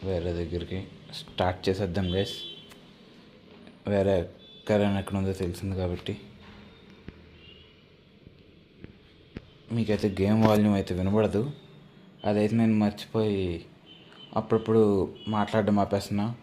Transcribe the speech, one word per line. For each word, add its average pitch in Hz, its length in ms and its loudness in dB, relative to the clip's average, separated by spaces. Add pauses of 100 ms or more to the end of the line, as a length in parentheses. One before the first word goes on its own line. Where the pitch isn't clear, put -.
వేరే 90 320 -2
దగ్గరికి. 87 420 -6 (380)
స్టార్ట్ - 480 -4
చేసేద్దాం 95 480 0
గైస్. 98 200 -2 (1600)
వేరే 98 240 4 (540)
కరెన్ 101 320 4
ఎక్కడ 98 180 -6
ఉందో 95 220 -2
తెలిసింది 92 400 -6
కాబట్టి. 90 320 -4 (3500)
మీకైతే 107 340 0 (120)
గేమ్ 110 260 4
వాల్యూమ్ 107 320 6
అయితే 95 200 -4
వినబడదు, 101 420 2 (880)
అదైతే 107 320 2
నేను 110 220 4
మర్చిపోయి 104 640 -2 (920)
అప్పుడప్పుడు 110 440 4 (520)
మాట్లాడడం 104 480 2
ఆపేస్తున్నా 101 440 -2 (140)